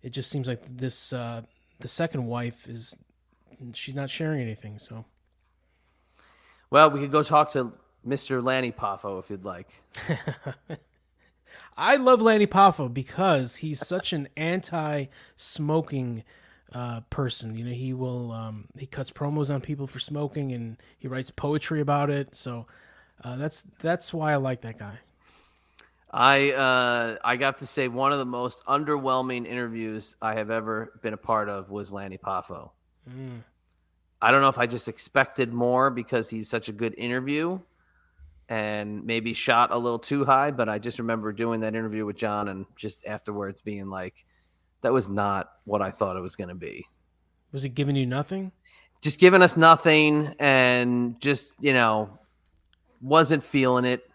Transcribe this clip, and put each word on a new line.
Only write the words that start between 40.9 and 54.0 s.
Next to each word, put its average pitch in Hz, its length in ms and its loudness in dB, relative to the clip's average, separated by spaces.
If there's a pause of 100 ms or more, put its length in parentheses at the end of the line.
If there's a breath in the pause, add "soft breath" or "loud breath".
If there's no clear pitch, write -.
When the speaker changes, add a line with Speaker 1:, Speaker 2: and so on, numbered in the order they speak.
Speaker 2:
remember 113 340 -2
doing 113 280 -2
that 110 140 -4
interview 110 320 -4
with 104 100 -6
John 104 320 -2
and 95 160 -10 (120)
just - 300 -12
afterwards 101 540 -8
being 101 300 -10
like, 92 340 -12 (560)
"That 120 140 0
was 123 140 2
not 98 420 -2 (140)
what 101 180 -2
I 95 80 -2
thought 95 260 -4
it 92 40 -6
was 92 140 -10
gonna 90 200 -10
be." 82 320 -14 (680)
Speaker 1:
Was 139 100 -8
he 139 60 -6
giving 139 260 -2
you 135 120 2
nothing? 185 440 -4 (520 soft breath)
Speaker 2:
Just - 180 2
giving 185 220 12
us 175 140 6
nothing 156 840 8
and 123 840 4
just, 139 400 -2
you 139 140 4
know, 107 440 2 (840)
wasn't 147 420 4
feeling 127 400 4
it. 127 300 -2